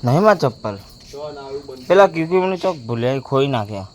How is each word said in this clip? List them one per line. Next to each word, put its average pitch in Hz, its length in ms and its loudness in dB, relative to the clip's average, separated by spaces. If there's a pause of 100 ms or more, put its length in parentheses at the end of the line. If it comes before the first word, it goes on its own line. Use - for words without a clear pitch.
નહીં 151 220 2
માં 208 140 6
ચપ્પલ. 113 380 -4 (1120)
પેલા 190 200 8
ક્યુક્યુમને 180 500 0
ચોક 185 180 -2 (100)
ભૂલ્યા, 120 420 -2
ખોઈ 139 200 2
નાખ્યા. 107 460 -4